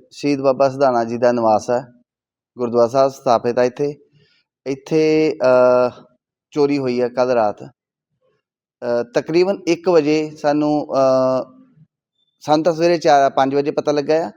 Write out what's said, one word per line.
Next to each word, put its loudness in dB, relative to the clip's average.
ਸ਼ਹੀਦ -4
ਬਾਬਾ 2
ਸਿਧਾਣਾ 0
ਜੀ -6
ਦਾ 2
ਨਿਵਾਸ 0
ਹੈ। -2
ਗੁਰਦੁਆਰਾ 0
ਸਾਹਿਬ 0
ਸਥਾਪਿਤ -2
ਆ 2
ਇੱਥੇ। -4
ਇੱਥੇ, 0
ਅ, 4
ਚੋਰੀ 0
ਹੋਈ -4
ਹੈ -2
ਕੱਲ੍ਹ -2
ਰਾਤ। -2
ਅ, -10
ਤਕਰੀਬਨ 0
ਇੱਕ -2
ਵਜੇ 2
ਸਾਨੂੰ, -2
ਅ, 0
ਸਾਨੂੰ 0
ਤਾਂ 0
ਸਵੇਰੇ 0
ਚਾਰ, 2
ਪੰਜ -2
ਵਜੇ -2
ਪਤਾ -4
ਲੱਗਾ -2
ਆ। -16